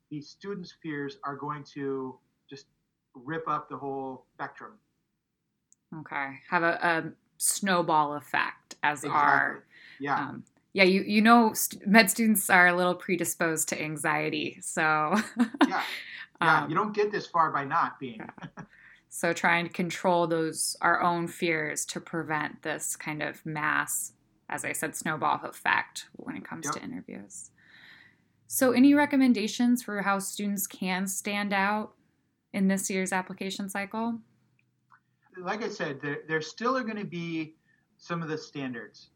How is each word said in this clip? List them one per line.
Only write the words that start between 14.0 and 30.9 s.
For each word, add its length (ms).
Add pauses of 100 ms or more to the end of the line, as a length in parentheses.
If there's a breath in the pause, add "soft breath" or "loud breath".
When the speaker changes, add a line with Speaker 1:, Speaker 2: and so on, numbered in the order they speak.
Speaker 2:
so. 560 (200)
<laughs> 320
Speaker 1:
Yeah. 140 (600 loud breath)
Yeah, 220
Speaker 2:
Um, 60
Speaker 1:
you 60
don't 180
get 160
this 160
far 240
by 140
not 340
being. 200
Speaker 2:
Yeah. 460 (520 soft breath)
So 160
trying 320
to 80
control 540
those, 560
our 180
own 260
fears 600
to 160
prevent 580
this 360
kind 260
of 240
mass, 640 (380)
as 120
I 100
said, 220
snowball 480
effect 600 (120)
when 200
it 80
comes 220
Speaker 1:
Yep. 80
Speaker 2:
to 80
interviews. 680 (960 soft breath)
So 260
any 200
recommendations 880
for 200
how 160
students 480
can 400